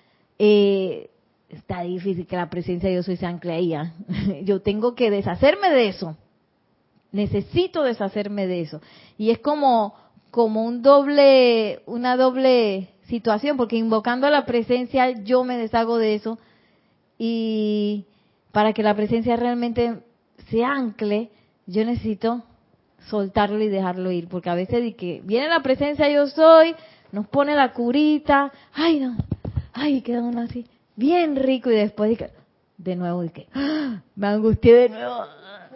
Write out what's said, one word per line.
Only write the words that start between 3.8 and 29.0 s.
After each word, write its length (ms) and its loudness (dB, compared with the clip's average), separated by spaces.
<laughs> 240 -4
Yo 200 0
tengo 320 -2
que 160 2
deshacerme 600 2
de 180 4
eso. 280 -10
Necesito 720 -2
deshacerme 640 -4
de 160 -4
eso. 180 -12
Y 120 0
es 80 2
como, 560 0
como 340 0
un 160 -6
doble, 1080 6
una 300 -2
doble 720 2
situación, 520 -2
porque 180 -2
invocando 500 0
a 40 4
la 160 2
presencia 640 0
yo 340 0
me 140 -4
deshago 400 -2
de 160 0
eso, 240 -8
y 880 -2
para 220 2
que 100 -4
la 140 2
presencia 400 -2
realmente 600 -2
se 160 0
ancle, 640 -4
yo 180 -2
necesito 580 -4
soltarlo 520 -2
y 60 0
dejarlo 420 -2
ir, 180 -4
porque 200 -8
a 60 -2
veces 280 -2
de 140 -6
que 280 -8
viene 240 -2
la 140 0
presencia 480 0
yo 180 4
soy, 460 8
nos 160 -6
pone 260 0
la 200 2
curita, 800 2
ay 280 0